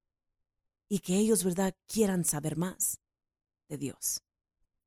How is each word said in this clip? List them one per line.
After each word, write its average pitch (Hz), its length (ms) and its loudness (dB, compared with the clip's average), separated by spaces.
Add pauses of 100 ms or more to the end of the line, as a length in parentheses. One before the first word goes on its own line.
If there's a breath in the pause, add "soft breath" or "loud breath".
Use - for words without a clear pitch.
(880)
y 202 120 0
que 180 160 -2
ellos, 214 280 4
¿verdad?, 185 320 0 (120)
quieran 190 380 2
saber 151 320 -2
más - 420 -4 (680)
de 147 80 -8
Dios. - 460 -8 (640)